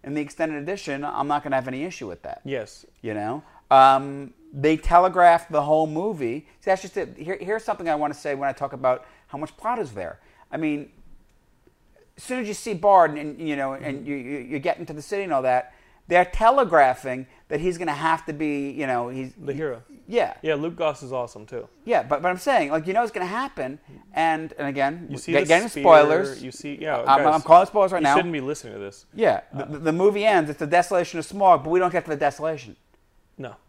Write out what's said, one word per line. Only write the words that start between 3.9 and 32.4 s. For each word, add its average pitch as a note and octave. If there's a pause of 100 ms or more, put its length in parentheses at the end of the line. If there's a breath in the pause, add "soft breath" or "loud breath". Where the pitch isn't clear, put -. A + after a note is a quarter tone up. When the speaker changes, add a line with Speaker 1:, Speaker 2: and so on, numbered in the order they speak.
Speaker 1:
they D3+
telegraphed F3
the D3+
whole D#3
movie. D3+ (140 soft breath)
See, G3
that's F#3+
just G3+
it. F3+
Here, E3
here's G#3+
something F3+
I D#3
wanna D3
say C#3+
when C#3
I C3+
talk C3+
about B2+ (220 soft breath)
how -
much D3+
plot A#3
is C3+
there. F#2 (320 soft breath)
I C#3
mean, D3+ (1300)
as -
soon B3+
as G#3+
you G#3
see -
Bard F3+
and, D3
and, D3+
you D3
know, C3+
and C#3
Speaker 2:
Mm-hmm. C#3+
Speaker 1:
you, C#3+
you, C3+
you B2+
get D#3+
into E3
the D3
city G3+
and E3+
all C3
that, B2+ (340 soft breath)
they're F3+
telegraphing D#3 (220 soft breath)
that D3
he's F3
gonna E3+
have D#3
to D#3+
be, C#3+
you C#3
know, A#2+
he's C3
Speaker 2:
The C#3+
hero. C3 (240)
Speaker 1:
Yeah. F#3+
Speaker 2:
Yeah, D#3
Luke E3
Goss D3+
is C3
awesome, A#2+
too. A#2 (160)
Speaker 1:
Yeah, G#3+
but, C#3
but F3+
I'm F3+
saying, G3
like, D#3
you F#3+
know A3+
it's A3
gonna F#3
happen, F3 (340 loud breath)
and, D#3+
and C#3+
again, C#3+
Speaker 2:
You C3
see -
Speaker 1:
get, D3
Speaker 2:
the -
Speaker 1:
getting F3+
Speaker 2:
spear, D3
Speaker 1:
spoilers. D3
Speaker 2:
you C3
see, C#3+
yeah, D3+
Speaker 1:
I'm, C3+
Speaker 2:
guys, D3+
Speaker 1:
I'm D#3
calling F3
spoilers G3
right F3+
Speaker 2:
you D#3
Speaker 1:
now. C#3
Speaker 2:
shouldn't E3+
be D3
listening C3
to G#2
this. G2
Speaker 1:
Yeah, D#3 (120)
Speaker 2:
Uh, C#3+
Speaker 1:
the, C3+
the, D3+
the D#3
movie G3+
ends. F3+
It's D3
the D#3
desolation F3
of D3+
Smaug, F#3
but D#3+
we F3+
don't F3+
get E3+
to D#3+
the D3+
desolation. C#3+ (600)